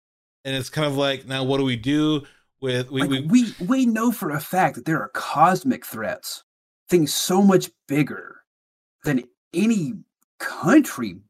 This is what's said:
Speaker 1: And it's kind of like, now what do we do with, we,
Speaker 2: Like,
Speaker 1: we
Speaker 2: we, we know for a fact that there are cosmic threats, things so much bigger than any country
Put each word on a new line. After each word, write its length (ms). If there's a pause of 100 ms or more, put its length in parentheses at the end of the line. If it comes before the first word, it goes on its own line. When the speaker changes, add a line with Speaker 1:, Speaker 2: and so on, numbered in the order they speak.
(460)
Speaker 1:
And 100
it's 160
kind 160
of 100
like, 300
now 160
what 160
do 60
we 120
do 460 (380)
with, 300
we, 100
Speaker 2:
Like, 100
Speaker 1:
we 120
Speaker 2:
we, 320 (120)
we 200
know 260
for 180
a 80
fact 380
that 80
there 160
are 80
cosmic 760
threats, 600 (440)
things 240
so 300
much 260 (200)
bigger 540 (640)
than 200 (280)
any 420 (440)
country 760 (140)